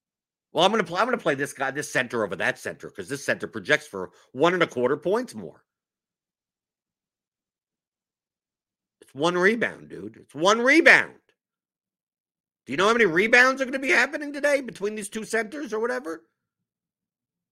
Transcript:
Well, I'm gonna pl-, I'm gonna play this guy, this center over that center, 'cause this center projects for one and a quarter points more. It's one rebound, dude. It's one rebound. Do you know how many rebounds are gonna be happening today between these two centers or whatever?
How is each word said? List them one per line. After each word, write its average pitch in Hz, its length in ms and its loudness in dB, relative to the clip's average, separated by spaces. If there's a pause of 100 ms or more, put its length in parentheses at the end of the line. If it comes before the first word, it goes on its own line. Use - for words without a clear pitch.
(520)
Well, 165 140 4
I'm 196 60 4
gonna 220 120 0
pl-, 165 140 -4
I'm 208 80 2
gonna 247 120 -4
play 160 180 0
this 135 180 -6
guy, 135 180 -4
this 143 200 -8
center 123 320 -2
over 95 120 -4
that 107 240 -4
center, 82 300 -12
'cause 92 180 -14
this 135 160 -8
center 110 240 -4
projects 113 400 -2
for 92 240 -10 (220)
one 160 200 2
and 175 100 2
a - 40 0
quarter 127 300 -2
points 214 360 -4
more. 90 300 -16 (3250)
It's - 160 -20
one 170 220 0
rebound, 123 520 0
dude. 113 280 -16
It's - 180 -20
one 196 260 2
rebound. 254 580 6 (1500)
Do 123 80 -10
you 139 40 -6
know 190 100 4
how 226 60 4
many 233 120 4
rebounds 240 560 4
are 254 40 0
gonna 262 140 -6
be 269 100 -4
happening 285 420 0
today 285 300 0
between 214 320 -8
these 214 160 -10
two 220 140 -8
centers 220 500 -6
or 214 60 -4
whatever? 254 480 -6 (1200)